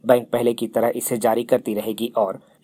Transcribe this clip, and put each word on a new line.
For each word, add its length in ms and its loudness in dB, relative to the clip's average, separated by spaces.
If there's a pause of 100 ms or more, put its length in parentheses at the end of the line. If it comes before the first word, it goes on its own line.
बैंक 280 4
पहले 220 2
की 140 -6
तरह 280 0
इसे 220 -4
जारी 260 2
करती 300 0
रहेगी 440 -4
और 220 0 (240)